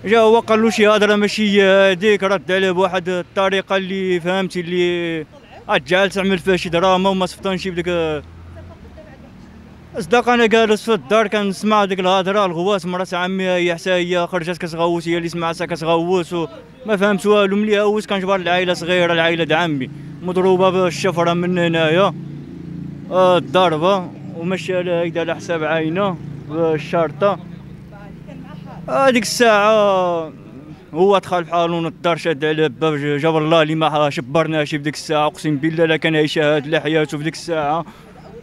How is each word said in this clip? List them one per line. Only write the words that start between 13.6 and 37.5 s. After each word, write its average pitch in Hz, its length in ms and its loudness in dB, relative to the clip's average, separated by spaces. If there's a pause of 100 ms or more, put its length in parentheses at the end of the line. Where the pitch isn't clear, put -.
حتى 175 160 -6
هي 180 360 0
خرجت 175 320 -4
كتغوت، 170 500 -2
هي 170 80 0
اللي 170 120 -4
سمعتها 170 380 -4
كتغوت 165 680 0
وما - 640 -6
فهمت 196 300 0
والو. 202 300 4
ملي 208 240 2
هوت 208 260 0
كنجبر 196 300 0
العائله 180 380 0
صغيره، 175 380 0
العائله 165 320 2
د 147 80 0
عمي 156 380 0 (320)
مضروبه 185 480 2
بالشفره 170 640 0
من 175 260 0
هنايا، 165 560 2 (960)
آه، 180 280 4
الضربه 170 720 0 (260)
ومشى 180 400 -4
على 180 140 -4
هيدا 170 300 -2
على 165 140 -2
حساب 165 300 -4
عينه 165 520 -2 (320)
بالشرطه. 160 880 0 (1500)
هذيك 262 340 2
الساعه 202 1120 2 (600)
هو 190 240 4
دخل 180 260 -2
بحالو 170 360 0
للدار، 165 360 -2
شاد 151 280 -2
على 156 220 2
الباب، 147 300 -2
ج-، 143 240 -2
جاب 160 160 2
الله 160 260 4
اللي 156 120 0
ما 151 360 2
شبرناش 151 600 -2
في 156 80 -4
ديك 143 160 -4
الساعه، 151 320 -2
اقسم 151 300 -2
بالله 160 280 0
لا 160 120 2
كان 160 180 0
يشاهد 151 520 2
لا 156 140 0
حياته 151 380 -2
في 147 60 -8
ديك 160 100 -4
الساعه. 156 500 -4 (580)